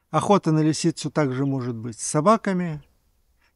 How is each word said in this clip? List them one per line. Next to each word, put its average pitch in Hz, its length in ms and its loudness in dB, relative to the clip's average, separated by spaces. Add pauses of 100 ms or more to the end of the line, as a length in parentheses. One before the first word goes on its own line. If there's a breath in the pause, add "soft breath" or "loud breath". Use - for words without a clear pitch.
(100)
Охота 165 420 2
на 156 80 4
лисицу 156 500 0
также 135 360 0
может 127 280 -2
быть 113 240 -10
с - 80 -10
собаками. 180 760 0 (720)